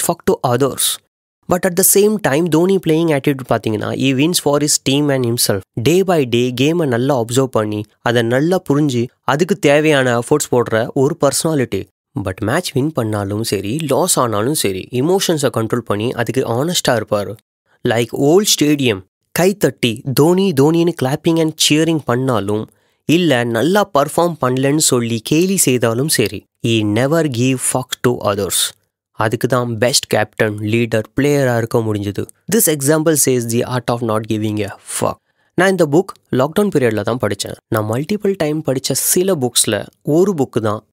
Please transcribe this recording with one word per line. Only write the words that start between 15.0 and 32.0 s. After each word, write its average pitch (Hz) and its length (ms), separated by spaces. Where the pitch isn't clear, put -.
கண்ட்ரோல் 110 200
பண்ணி 110 340
அதுக்கு 117 340
ஹானஸ்டா 143 460
இருப்பாரு. 104 440
Like 117 220
old 160 340
stadium, 139 460
கைத்தட்டி, 143 720
"தோனி, 180 480
தோனின்னு" 165 400
clapping 156 380
and 160 120
cheering 160 360
பண்ணாலும், 117 640
இல்ல 147 380
நல்லா 127 400
பர்ஃபார்ம் 165 580
பண்ணலன்னு 131 360
சொல்லி 117 460
கேலி 185 340
செய்தாலும் 123 520
சரி, 104 340
he - 20
never 113 540
give 127 200
fuck 127 160
to 123 100
others. 101 480
அதுக்கு 113 360
தான் 120 300
பெஸ்ட் 117 300
கேப்டன், 107 520
லீடர், 113 440
பிளேயரா 139 420
இருக்க 117 220
முடிஞ்சது. 104 460